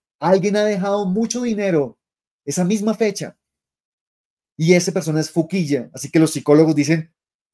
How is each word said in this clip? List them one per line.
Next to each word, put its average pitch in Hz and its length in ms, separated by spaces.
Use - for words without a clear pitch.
alguien 190 380
ha 208 60
dejado 202 420
mucho 220 360
dinero 196 580
esa 175 180
misma 208 300
fecha. 208 440
Y 160 160
esa 180 180
persona 156 300
es 151 100
Fukiya. 160 640
Así 135 160
que 170 100
los 156 120
psicólogos 151 440
dicen, 156 380